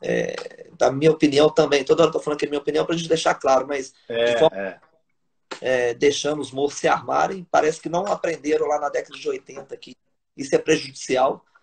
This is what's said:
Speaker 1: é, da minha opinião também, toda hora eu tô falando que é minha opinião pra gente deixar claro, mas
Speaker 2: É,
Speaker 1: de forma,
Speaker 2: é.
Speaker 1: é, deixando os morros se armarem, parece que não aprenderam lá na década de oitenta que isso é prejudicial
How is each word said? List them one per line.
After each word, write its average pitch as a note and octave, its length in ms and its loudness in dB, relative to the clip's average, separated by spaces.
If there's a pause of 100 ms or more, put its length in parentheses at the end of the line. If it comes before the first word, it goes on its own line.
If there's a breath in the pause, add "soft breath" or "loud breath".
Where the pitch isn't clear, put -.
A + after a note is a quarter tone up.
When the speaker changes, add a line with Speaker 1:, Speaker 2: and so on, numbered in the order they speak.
Speaker 1:
é, - 760 -6
da B2 140 4
minha C#3+ 200 4
opinião D3+ 380 4
também, C#3+ 360 2
toda D#3+ 160 4
hora D#3 80 6
eu E3 40 -8
tô D#3 60 -4
falando D3 200 -4
que D3+ 60 0
é C#3+ 40 -6
minha C#3+ 100 -4
opinião D3+ 260 -2
pra E3+ 120 -2
gente E3+ 100 -6
deixar D#3+ 280 0
claro, C3 320 2
mas C#3 260 -6 (160)
Speaker 2:
É, A#2 240 2
Speaker 1:
de A#2 60 0
forma, D#3 180 4
Speaker 2:
é. F#2+ 220 -8 (840)
Speaker 1:
é, B2 320 0
deixando C#3+ 480 0
os A#2+ 100 -10
morros C#3 220 -2
se - 140 -4
armarem, D3 640 -2
parece D3+ 280 2
que - 80 -12
não F3 200 -2
aprenderam D#3 600 -2
lá D3 120 0
na C#3+ 100 -4
década C#3+ 280 -8
de D3 120 -8
oitenta C3+ 480 -10
que - 180 -20 (400)
isso C3 180 -6
é - 40 2
prejudicial - 880 -2 (180)